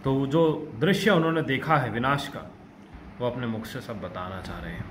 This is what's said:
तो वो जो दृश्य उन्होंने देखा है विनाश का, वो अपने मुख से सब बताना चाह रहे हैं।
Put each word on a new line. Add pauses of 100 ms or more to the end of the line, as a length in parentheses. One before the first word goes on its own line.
तो
वो
जो
दृश्य
उन्होंने
देखा
है
विनाश
का, (800)
वो
अपने
मुख
से
सब
बताना
चाह
रहे
हैं।